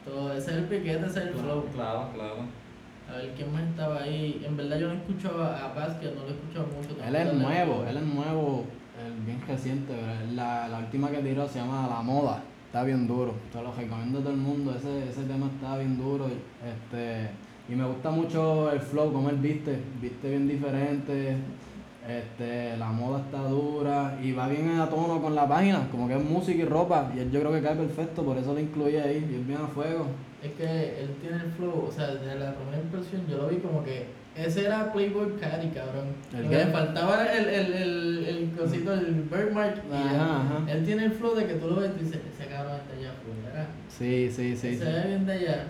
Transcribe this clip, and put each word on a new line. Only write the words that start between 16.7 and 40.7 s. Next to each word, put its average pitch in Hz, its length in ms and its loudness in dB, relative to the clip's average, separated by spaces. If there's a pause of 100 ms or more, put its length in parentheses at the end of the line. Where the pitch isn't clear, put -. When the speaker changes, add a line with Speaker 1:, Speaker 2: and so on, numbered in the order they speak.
Speaker 3:
y 123 80 -2
me 131 80 2
gusta 131 260 -2
mucho 160 640 4
el 139 80 2
flow, 147 320 2
cómo 139 180 4
él 143 60 2
viste, 147 420 0 (220)
viste 123 300 -6
bien 139 180 4
diferente, 139 880 0 (720)
este, 120 680 -4
la 113 120 -2
moda 123 300 0
está 135 220 -4
dura, 139 800 0
y 131 120 0
va 127 160 0
bien 160 320 2
a 156 80 4
tono 165 340 2
con 156 140 2
la 143 100 6
página, 165 440 6
como 123 180 0
que 131 80 2
es 147 80 2
música 170 380 2
y - 20 4
ropa, 151 500 4
y 127 60 -2
él 127 100 0
yo 143 100 4
creo 151 120 4
que 156 100 4
cae 151 140 2
perfecto, 160 480 0
por 131 140 2
eso 139 160 0
lo 147 60 2
incluí 147 360 2
ahí, 147 340 2
y 123 60 -2
es 123 100 -2
bien 143 140 -2
a 151 80 -2
fuego. 151 380 0 (360)
Speaker 1:
Es 147 120 -4
que 160 100 -4 (360)
él 139 100 -4 (100)
tiene 170 160 -4
el 170 160 -2
flow, 175 360 0
o - 40 -4
sea, 147 160 -2
desde 135 320 -4
la 139 140 -2
primera 139 280 -4
impresión 180 480 -4
yo 135 80 -2
lo 147 80 0
vi 175 120 2
como 156 260 0
que 127 220 -4 (280)
ese 170 320 2
era 214 260 2
Playboy 202 480 2
Carti, 160 280 0
cabrón. 135 380 -4 (280)
Speaker 3:
¿El 120 80 -2
Speaker 1:
Lo 151 80 2
Speaker 3:
qué? 156 80 8
Speaker 1:
que 170 60 8
le 160 80 4
faltaba 170 500 4
era 233 160 4
el, 208 100 4
el, 185 260 2
el, 170 520 0
el 165 320 0
cosito, 170 340 2
el 180 120 2 (260)
birthmark, 208 580 2
y 143 60 -4
Speaker 3:
Ajá, 139 180 2
Speaker 1:
ya. 156 260 4
Speaker 3:
ajá. 135 160 2 (120)
Speaker 1:
Él 156 180 2